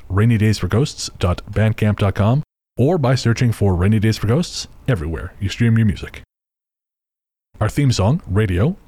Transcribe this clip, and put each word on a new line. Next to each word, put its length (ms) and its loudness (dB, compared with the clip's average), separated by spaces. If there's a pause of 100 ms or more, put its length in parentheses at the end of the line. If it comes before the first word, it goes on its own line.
rainy 280 2
days 220 2
for 100 -6
ghosts 400 -2 (100)
dot 220 -2 (100)
bandcamp 480 0
dot 180 0
com 260 2 (340)
or 220 2
by 160 2
searching 380 0
for 220 0
Rainy 240 2
Days 200 0
for 80 -4
Ghosts 420 -2 (180)
everywhere 540 -4
you 80 -2
stream 300 2
your 80 4
music. 360 -4 (1400)
Our 120 -2
theme 220 0
song, 340 0
Radio, 500 0 (120)